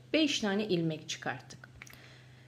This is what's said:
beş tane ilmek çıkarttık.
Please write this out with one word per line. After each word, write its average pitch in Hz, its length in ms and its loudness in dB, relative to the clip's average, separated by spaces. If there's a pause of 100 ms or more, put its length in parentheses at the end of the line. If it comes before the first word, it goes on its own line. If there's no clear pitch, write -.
(140)
beş 294 260 4
tane 208 280 0
ilmek 165 420 0
çıkarttık. - 600 -8 (800)